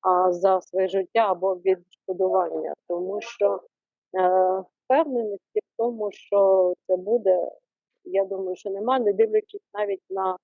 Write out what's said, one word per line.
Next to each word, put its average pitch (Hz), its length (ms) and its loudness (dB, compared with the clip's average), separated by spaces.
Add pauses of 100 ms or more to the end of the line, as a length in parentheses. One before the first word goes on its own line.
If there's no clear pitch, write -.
а, 185 300 2
за 185 280 2
своє 185 280 -2
життя 190 320 -2
або 190 340 0
відшкодування. 180 1200 -2 (140)
Тому 185 320 -6
що, 202 400 -2 (580)
е, 185 460 2 (200)
впевненості 247 760 -2
в - 180 -10
тому, 226 360 -4
що 190 600 2 (140)
це 185 100 2
буде, 185 540 0 (540)
я 190 200 0
думаю, 190 320 -6
що - 140 -10
нема, 220 280 -2
не 214 140 0
дивлячись 214 480 0 (140)
навіть 202 360 -4
на 190 340 -4